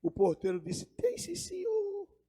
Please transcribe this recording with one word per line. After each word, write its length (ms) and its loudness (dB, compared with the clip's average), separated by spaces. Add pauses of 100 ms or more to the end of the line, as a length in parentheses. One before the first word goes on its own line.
O 80 2
porteiro 500 4
disse, 260 -6
Tem 300 0
sim, 180 -6
senhor. 720 -2 (200)